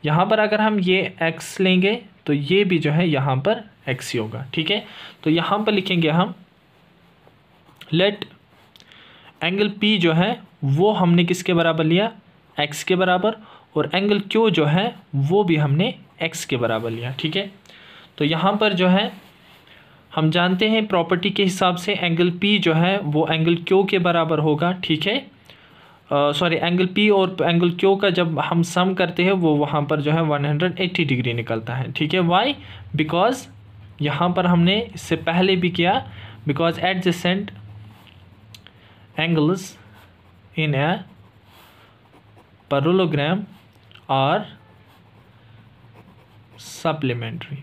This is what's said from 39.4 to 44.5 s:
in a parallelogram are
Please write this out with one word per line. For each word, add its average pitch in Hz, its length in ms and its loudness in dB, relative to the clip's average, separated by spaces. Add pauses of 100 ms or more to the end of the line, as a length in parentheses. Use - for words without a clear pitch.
in 156 160 0
a 147 240 0 (1700)
parallelogram 156 640 2 (720)
are 135 300 2 (2500)